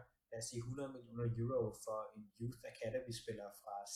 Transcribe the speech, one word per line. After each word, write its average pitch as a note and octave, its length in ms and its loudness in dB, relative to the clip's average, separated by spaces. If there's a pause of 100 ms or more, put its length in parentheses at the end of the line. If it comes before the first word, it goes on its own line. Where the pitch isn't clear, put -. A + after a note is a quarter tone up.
(300)
lad A#2 120 -4
os - 80 -2
sige, A#2+ 180 0
hundrede C3+ 260 0
millioner A#2+ 300 -2 (180)
euro B2 220 6 (200)
for G#2+ 140 2 (180)
en G#2+ 80 -10 (160)
Youth A#2+ 180 0 (140)
Academy-spiller A2+ 760 -2 (120)
fra G#2 140 -6 (220)